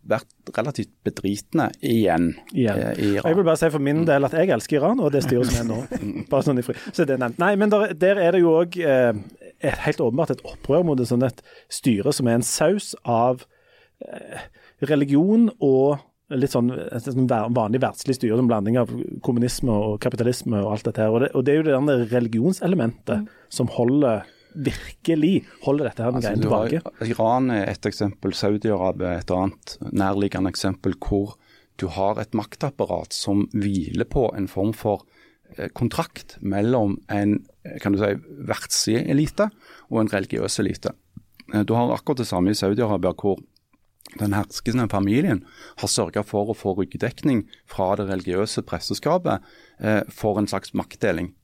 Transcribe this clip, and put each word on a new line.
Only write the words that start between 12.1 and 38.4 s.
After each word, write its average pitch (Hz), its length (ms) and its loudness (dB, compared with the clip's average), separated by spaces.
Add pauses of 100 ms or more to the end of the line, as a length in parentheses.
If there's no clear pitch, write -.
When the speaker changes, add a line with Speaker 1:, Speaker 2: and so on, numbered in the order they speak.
Speaker 2:
som 123 140 0
er 117 100 4
en 120 80 0
saus 185 480 0 (100)
av, 123 380 2 (640)
eh, - 400 -16 (360)
religion 151 760 4
og 139 400 4 (320)
litt 135 240 0
sånn, 123 160 2
et - 320 -8
sånn 131 240 0
ver-, 117 240 0
vanlig 120 320 2
verdslig 131 320 -2
styre, 113 240 0
en 127 80 2
blanding 113 320 2
av 117 80 2 (400)
kommunisme 123 480 0
og 104 260 0
kapitalisme 120 600 -2
og 104 80 -2
alt 107 160 -4
dette 110 160 -2
her. 107 80 4
Og 117 160 4
det, - 80 -6
og 131 100 2
det 139 80 4
er 156 120 4
jo - 20 2
det 135 160 2
der 123 380 2
religionselementet 165 1040 0
Speaker 3:
Mm. 214 40 -12 (220)
Speaker 2:
som 123 160 0
holder, 123 560 2 (340)
virkelig 160 880 0 (220)
holder 147 240 2
dette - 120 -6
her 123 100 0
Speaker 1:
Altså, 117 180 -2
Speaker 2:
greiene 107 120 0
Speaker 1:
du 107 60 2
har 110 200 2
Speaker 2:
tilbake. 151 420 -4
Speaker 1:
Iran 123 400 2
er 101 200 0
et - 140 -8
eksempel, 101 480 -2
Saudi-Arabia 98 800 0
er 85 60 -4
et 87 120 -10
annet 92 460 -2 (160)
nærliggende 98 560 0
eksempel, 92 460 -4
hvor 104 400 -4 (420)
du 95 120 -6
har 98 300 -2
et 107 140 -8
maktapparat 101 800 -4
som 101 400 0
hviler 101 560 -2
på 127 260 0
en 98 140 -4
form 101 240 -2
for, 104 320 -2 (540)
eh, 101 100 -8
kontrakt - 760 -6
mellom 104 540 0 (140)
en, 101 340 0 (220)
eh, - 140 -16
kan 101 120 0
du 98 60 2
si, 101 160 0 (340)